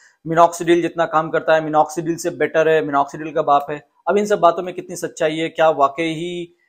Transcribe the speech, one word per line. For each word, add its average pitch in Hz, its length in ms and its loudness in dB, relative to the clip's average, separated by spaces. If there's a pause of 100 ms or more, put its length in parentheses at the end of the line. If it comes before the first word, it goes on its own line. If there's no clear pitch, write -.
(280)
minoxidil 170 540 2
जितना 165 240 -2
काम 160 240 0
करता 160 260 0
है, 156 160 -2
minoxidil 156 440 0
से 175 140 -4
बेटर 151 380 0
है, 160 140 4
minoxidil 143 520 -4
का 156 80 0
बाप 143 280 2
है। 147 180 -10 (200)
अब 190 100 2
इन 208 80 0
सब 202 140 0
बातों 170 220 4
में 180 120 -10
कितनी - 220 -12
सच्चाई 156 400 -4
है, 160 120 -2
क्या 160 220 2
वाकई 160 440 0
ही 175 400 -10 (140)